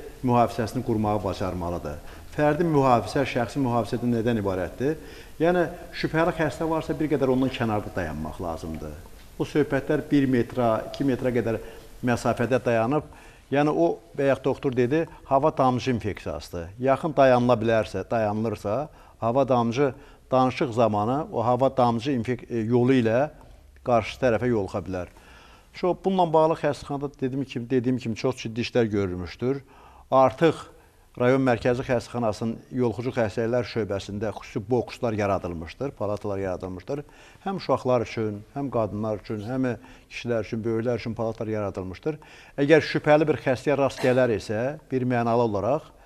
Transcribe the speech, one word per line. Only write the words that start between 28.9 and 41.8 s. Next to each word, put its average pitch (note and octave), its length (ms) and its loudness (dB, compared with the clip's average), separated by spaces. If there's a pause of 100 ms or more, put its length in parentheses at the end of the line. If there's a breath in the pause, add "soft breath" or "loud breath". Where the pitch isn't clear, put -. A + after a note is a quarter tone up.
Artıq C3+ 540 4 (540 soft breath)
rayon B2+ 240 4
mərkəzi B2 400 0
xəstəxanasının A#2 720 -2 (200)
yoluxucu B2 400 -2
xəstəliklər A#2 520 0
şöbəsində G2+ 720 -4
xüsusi - 320 -8
bokslar A#2 480 -2
yaradılmışdır, F#2 800 -2
palatalar G2+ 400 -6
yaradılmışdır. F#2 640 -6 (420 loud breath)
Həm F#3+ 140 -4
uşaqlar B2+ 480 0
üçün, G#2+ 340 -6 (140)
həm C#3 180 -6
qadınlar G#2+ 460 -2
üçün, G#2+ 240 -8
həm C3 240 -2 (440 loud breath)
kişilər A#2 360 -4
üçün, A2+ 160 -6
böyüklər A2+ 380 -2
üçün A#2 160 -6
palatalar A2+ 360 -4
yaradılmışdır. G2+ 680 -6 (420 loud breath)